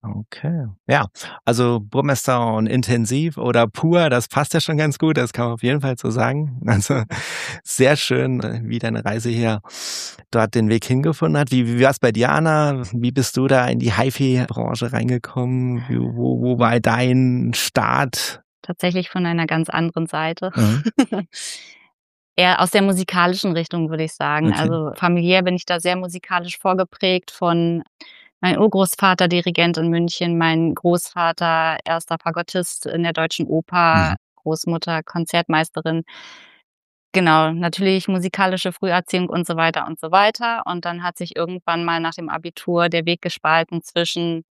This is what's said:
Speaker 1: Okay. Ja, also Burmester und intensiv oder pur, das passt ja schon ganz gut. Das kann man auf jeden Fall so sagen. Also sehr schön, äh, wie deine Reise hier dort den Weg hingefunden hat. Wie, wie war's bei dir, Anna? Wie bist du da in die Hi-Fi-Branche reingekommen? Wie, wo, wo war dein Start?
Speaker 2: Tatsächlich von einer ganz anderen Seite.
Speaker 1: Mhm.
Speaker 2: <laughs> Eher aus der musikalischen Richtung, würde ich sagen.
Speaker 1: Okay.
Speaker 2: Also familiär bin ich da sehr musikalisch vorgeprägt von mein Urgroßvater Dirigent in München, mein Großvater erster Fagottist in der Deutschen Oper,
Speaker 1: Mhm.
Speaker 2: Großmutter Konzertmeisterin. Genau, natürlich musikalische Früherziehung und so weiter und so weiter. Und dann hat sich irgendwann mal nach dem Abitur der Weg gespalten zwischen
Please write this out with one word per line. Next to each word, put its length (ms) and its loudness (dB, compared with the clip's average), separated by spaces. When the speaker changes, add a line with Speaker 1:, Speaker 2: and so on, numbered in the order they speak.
Speaker 1:
Okay. 640 -6
Ja, 200 2
also 380 2
Burmester 720 0
und 120 0
intensiv 720 0
oder 280 2
pur, 420 2
das 200 0
passt 260 -2
ja 60 4
schon 160 -2
ganz 220 0
gut. 180 2
Das 160 0
kann 140 -2
man 80 -2
auf 80 -8
jeden 180 2
Fall 180 -2
so 120 -4
sagen. 560 -2
Also 360 2
sehr 340 4
schön, 440 0
äh, 240 -4
wie 140 -4
deine 260 -4
Reise 260 -2
hier 300 0
dort 240 2
den 160 4
Weg 160 2
hingefunden 520 0
hat. 140 0
Wie, 140 2
wie 180 2
war's 140 4
bei 120 4
dir, 200 2
Anna? 520 2
Wie 200 0
bist 240 0
du 100 2
da 200 4
in 120 0
die 140 0
Hi-Fi-Branche 1000 0
reingekommen? 960 -2
Wie, 100 -2
wo, 420 -2
wo 180 0
war 220 4
dein 760 2
Start? 880 -2
Speaker 2:
Tatsächlich 480 -4
von 160 -2
einer 200 0
ganz 220 0
anderen 380 -2
Seite. 500 -4
Speaker 1:
Mhm. 260 4
Speaker 2:
<laughs> 300 0
Eher 240 4
aus 100 2
der 120 4
musikalischen 680 2
Richtung, 380 -2
würde 120 -2
ich 100 -4
sagen. 360 0
Speaker 1:
Okay. 100 0
Speaker 2:
Also 380 -2
familiär 460 2
bin 120 0
ich 120 -6
da 120 2
sehr 160 0
musikalisch 640 -6
vorgeprägt 720 0
von 540 0
mein 140 2
Urgroßvater 680 4
Dirigent 500 2
in 120 0
München, 500 0
mein 340 2
Großvater 1120 0
erster 320 -4
Fagottist 680 -4
in 160 -2
der 100 0
Deutschen 360 -2
Oper, 640 2
Speaker 1:
Mhm. 40 -4
Speaker 2:
Großmutter 680 -4
Konzertmeisterin. 1000 -2
Genau, 400 4
natürlich 560 0
musikalische 640 -2
Früherziehung 580 -2
und 200 -2
so 80 -4
weiter 320 0
und 100 -8
so 140 -4
weiter. 520 2
Und 200 -8
dann 180 -6
hat 160 -8
sich 160 -10
irgendwann 500 -4
mal 140 -2
nach 160 -4
dem 140 -10
Abitur 600 -2
der 160 0
Weg 160 -2
gespalten 600 0
zwischen 640 -4